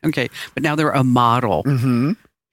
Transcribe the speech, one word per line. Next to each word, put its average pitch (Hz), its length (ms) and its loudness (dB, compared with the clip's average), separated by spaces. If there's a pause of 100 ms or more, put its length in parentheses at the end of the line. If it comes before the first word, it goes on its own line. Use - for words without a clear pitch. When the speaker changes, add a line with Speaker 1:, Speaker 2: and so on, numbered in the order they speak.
Speaker 1:
Okay. 147 240 -2 (280)
But 131 80 -4
now 151 120 0
they're 151 140 0
a 135 140 0
model. 120 600 2
Speaker 2:
Mm-hmm. 131 500 0 (400)